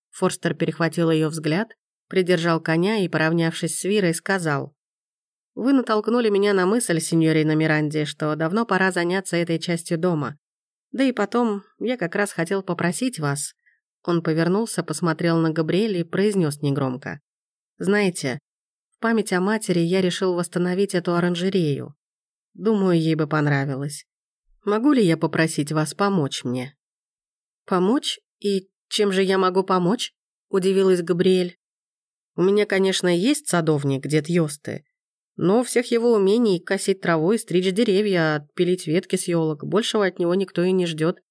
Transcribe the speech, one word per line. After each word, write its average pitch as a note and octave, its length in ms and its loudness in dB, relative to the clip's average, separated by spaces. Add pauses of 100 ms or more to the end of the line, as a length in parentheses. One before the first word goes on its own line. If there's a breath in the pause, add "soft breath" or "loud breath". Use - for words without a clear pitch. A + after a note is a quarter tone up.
Форстер F3+ 440 -2
перехватил E3 560 0
ее D#3+ 200 2
взгляд, D#3+ 420 -4 (360)
придержал E3+ 520 2
коня F3 380 0
и, F#3 100 0
поравнявшись D#3+ 680 0
с - 80 -6
Вирой, F#3 300 2
сказал: D#3 600 -2 (800)
«Вы B3 180 0
натолкнули A#3 560 2
меня G3+ 260 2
на F#3 100 4
мысль, F#3+ 360 0
сеньорина D#3 560 2
Миранди, D3+ 480 0
что D3+ 320 -4
давно E3 280 -2
пора F#3+ 280 0
заняться F3 440 -2
этой E3+ 220 0
частью E3+ 400 -4
дома. D#3+ 400 -2 (540)
Да B3 120 0
и B3+ 80 2
потом, G#3 520 -2 (140)
я A#3 180 -4
как F#3+ 180 -6
раз G3+ 180 -2
хотел F#3+ 300 -4
попросить F3 560 -4
вас». D3 360 -4 (480)
Он E3+ 200 0
повернулся, E3+ 600 0
посмотрел E3 560 -2
на D#3+ 120 2
Габриэль F3 480 0
и E3+ 60 -2
произнес F3 580 0
негромко: C3+ 580 -4 (580)
«Знаете, F3 600 0 (540)
в - 80 -20
память A3+ 320 0
о F3+ 80 2
матери G3 400 0
я F3 200 2
решил F3+ 340 0
восстановить F3 600 -2
эту F3 200 0
оранжерею. F3 800 0 (600)
Думаю, F#3+ 440 2
ей D#3+ 160 2
бы D#3 120 -2
понравилось. C#3+ 800 -2 (580)
Могу A3 280 2
ли B3+ 120 4
я E3 120 4
попросить D#3 560 -2
вас D3+ 220 -2
помочь G3 500 -2
мне?» B2+ 300 -6 (920)
«Помочь? G3+ 540 0 (180)
И G3 320 -4 (180)
чем G#3 240 0
же F#3+ 100 2
я F#3+ 140 2
могу F#3 280 2
помочь?» F#3 480 0 (360)
удивилась F#3+ 540 2
Габриэль. F3+ 560 0 (800)
«У E3+ 60 0
меня, G3+ 220 4
конечно, F#3+ 500 2
есть A#3 340 0
садовник, C#3+ 580 0
дед D3+ 220 -2
Йосты, D#3+ 560 -2 (580)
но G#3+ 220 2
всех A#3+ 260 -2
его A#3 220 2
умений – G3+ 480 4
косить F#3+ 400 -2
траву E3 320 2
и A#3 60 2
стричь F#3 340 0
деревья, F#3 640 2
отпилить F3 500 -2
ветки F3 300 -2
с - 100 -4
елок – D#3+ 380 -2
большего G3+ 400 0
от F#3 140 -2
него F3 160 0
никто F#3 280 -2
и F3+ 80 2
не F#3 140 2
ждет. D#3+ 340 -2 (120)